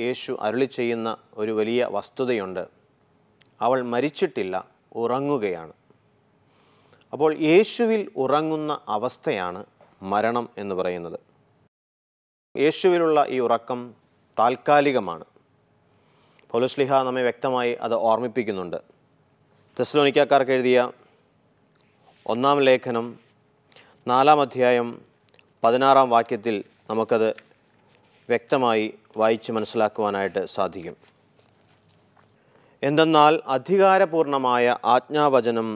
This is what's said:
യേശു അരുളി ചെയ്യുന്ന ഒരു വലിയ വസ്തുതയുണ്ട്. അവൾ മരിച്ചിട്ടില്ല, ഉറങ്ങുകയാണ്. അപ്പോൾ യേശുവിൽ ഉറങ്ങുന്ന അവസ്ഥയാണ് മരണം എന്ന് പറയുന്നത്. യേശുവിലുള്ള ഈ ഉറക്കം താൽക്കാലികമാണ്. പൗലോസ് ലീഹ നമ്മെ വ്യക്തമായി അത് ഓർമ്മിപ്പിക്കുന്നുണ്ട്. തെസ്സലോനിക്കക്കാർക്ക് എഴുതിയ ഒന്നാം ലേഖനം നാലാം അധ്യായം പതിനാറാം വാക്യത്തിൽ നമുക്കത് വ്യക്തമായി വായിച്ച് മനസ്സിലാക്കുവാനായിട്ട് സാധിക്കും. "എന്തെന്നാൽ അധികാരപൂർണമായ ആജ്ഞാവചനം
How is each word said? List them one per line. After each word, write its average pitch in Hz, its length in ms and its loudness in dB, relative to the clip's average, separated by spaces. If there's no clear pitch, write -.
യേശു 123 300 -6
അരുളി 127 300 -2
ചെയ്യുന്ന 117 320 -2
ഒരു 110 180 -4
വലിയ 117 380 -2
വസ്തുതയുണ്ട്. 98 680 -6
അവൾ 127 160 0
മരിച്ചിട്ടില്ല, 120 680 -4
ഉറങ്ങുകയാണ്. 117 720 -4
അപ്പോൾ 151 200 0
യേശുവിൽ 214 540 2
ഉറങ്ങുന്ന 151 460 -2
അവസ്ഥയാണ് 104 680 -6
മരണം 113 340 -2
എന്ന് 98 180 -6
പറയുന്നത്. 87 380 -8
യേശുവിലുള്ള 160 640 2
ഈ 131 100 -4
ഉറക്കം 117 380 -2
താൽക്കാലികമാണ്. 123 840 0
പൗലോസ് 123 300 -2
ലീഹ 135 180 2
നമ്മെ 127 200 -4
വ്യക്തമായി 123 440 -2
അത് 117 100 -2
ഓർമ്മിപ്പിക്കുന്നുണ്ട്. 110 720 -4
തെസ്സലോനിക്കക്കാർക്ക് 139 800 2
എഴുതിയ 127 240 2
ഒന്നാം 139 240 2
ലേഖനം 123 380 2
നാലാം 143 340 6
അധ്യായം 123 440 0
പതിനാറാം 131 520 4
വാക്യത്തിൽ 113 420 0
നമുക്കത് 110 400 0
വ്യക്തമായി 117 520 0
വായിച്ച് 113 360 0
മനസ്സിലാക്കുവാനായിട്ട് 101 840 -2
സാധിക്കും. 90 420 -8
"എന്തെന്നാൽ 151 440 6
അധികാരപൂർണമായ 143 1200 2
ആജ്ഞാവചനം 123 800 0